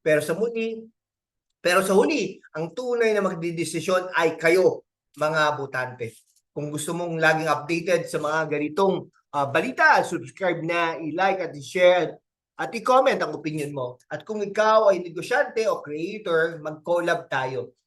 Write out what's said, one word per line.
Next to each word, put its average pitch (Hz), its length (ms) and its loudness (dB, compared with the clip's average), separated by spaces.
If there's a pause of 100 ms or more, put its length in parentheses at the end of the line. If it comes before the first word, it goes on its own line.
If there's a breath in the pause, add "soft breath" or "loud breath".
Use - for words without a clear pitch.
Pero 151 240 2
sa 170 80 -2
muli, 226 480 -4 (800)
pero 185 240 2
sa 196 80 0
huli, 247 480 2 (160)
ang 165 160 -6
tunay 240 400 0
na 208 80 2
magdidesisyon 170 960 -2
ay 160 240 2
kayo, 170 480 2 (300)
mga 151 400 2
botante. 123 560 -6 (400)
Kung 147 160 -6
gusto 151 240 -6
mong 170 240 -4
laging 160 320 2
updated 165 560 0
sa 151 160 -4
mga 156 240 -2
ganitong, 151 640 0 (240 soft breath)
ah, 143 160 0
balita, 262 560 4
subscribe 160 560 -4
na, 165 340 -2
i-like 180 460 0
at 151 100 -8
i-share 180 640 2 (380)
at 170 160 -6
i-comment 254 480 4
ang 156 160 -4
opinion 147 400 -6
mo. 123 320 -8
At 151 160 -12
kung 214 180 -8
ikaw 214 540 4
ay 175 80 -2
negosyante 175 640 -2
o 185 160 -2
creator, 165 800 -4
mag-collab 170 640 -2
tayo. 127 480 -6 (120)